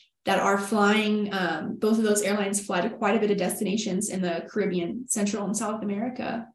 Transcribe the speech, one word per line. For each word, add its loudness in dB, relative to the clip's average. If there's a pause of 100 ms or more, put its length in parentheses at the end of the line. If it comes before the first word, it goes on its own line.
(260)
that 2
are 2
flying. 2
Um, -2
both 2
of 2
those 4
airlines 0
fly 0
to 0
quite 0
a 4
bit 2
of 2
destinations -2
in -4
the -2
Caribbean, -2
Central -2
and -2
South -4
America. -4